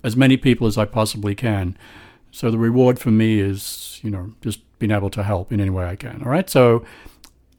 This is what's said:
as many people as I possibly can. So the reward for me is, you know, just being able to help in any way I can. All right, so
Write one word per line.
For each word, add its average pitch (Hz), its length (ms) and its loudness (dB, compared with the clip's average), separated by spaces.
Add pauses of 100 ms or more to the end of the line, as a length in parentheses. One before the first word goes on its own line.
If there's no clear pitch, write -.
as 113 120 -2
many 131 220 6
people 120 300 0
as 101 100 0
I 110 80 2
possibly 104 500 -4
can. 98 420 -4 (540)
So 117 200 -4
the 113 60 -2
reward 120 420 4
for 123 120 0
me 110 280 4
is, - 640 -6
you 110 80 -6
know, 95 300 -8
just 110 180 -8 (200)
being 110 120 0
able 101 200 0
to 104 120 -6
help 95 280 -4
in 107 80 -2
any 98 100 0
way 92 160 -2
I 87 100 -6
can. - 280 -12
All 123 60 -6
right, 170 200 0
so 120 340 4 (760)